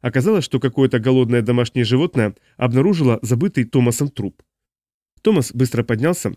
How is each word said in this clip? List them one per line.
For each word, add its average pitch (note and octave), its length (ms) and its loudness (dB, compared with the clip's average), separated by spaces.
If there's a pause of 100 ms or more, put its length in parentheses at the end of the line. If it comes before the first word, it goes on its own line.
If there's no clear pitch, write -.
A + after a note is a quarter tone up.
Оказалось, C3+ 420 0
что - 160 -4
какое-то C3 400 0
голодное A#2+ 420 2
домашнее A#2+ 440 0
животное B2 500 0 (220)
обнаружило C3 640 2
забытый B2 420 -2
Томасом A#2+ 460 0
труп. - 340 -10 (760)
Томас F#3 320 2
быстро A#2+ 300 0
поднялся, B2 540 -2